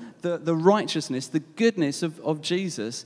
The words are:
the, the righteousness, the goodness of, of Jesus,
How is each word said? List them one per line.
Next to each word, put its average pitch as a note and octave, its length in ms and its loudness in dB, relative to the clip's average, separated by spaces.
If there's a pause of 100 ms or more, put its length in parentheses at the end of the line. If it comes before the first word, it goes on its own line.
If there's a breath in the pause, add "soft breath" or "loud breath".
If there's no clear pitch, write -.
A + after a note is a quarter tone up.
(220 loud breath)
the, F3 140 -2
the E3 200 0
righteousness, D#3+ 720 2
the D#3+ 100 0
goodness F3 640 0
of, D#3+ 160 -4
of D#3 220 -2
Jesus, D3 640 -4